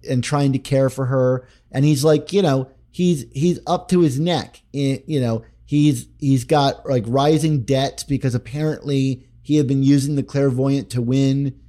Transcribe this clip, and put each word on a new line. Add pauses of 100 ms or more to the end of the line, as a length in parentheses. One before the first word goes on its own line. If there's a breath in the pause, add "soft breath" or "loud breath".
and
trying
to
care
for
her. (240 soft breath)
And
he's
like,
you
know, (200)
he's,
he's
up
to
his
neck. (120)
In,
you
know, (200 soft breath)
he's, (120)
he's
got,
like,
rising
debts
because
apparently (140)
he
had
been
using
the
clairvoyant
to
win (100)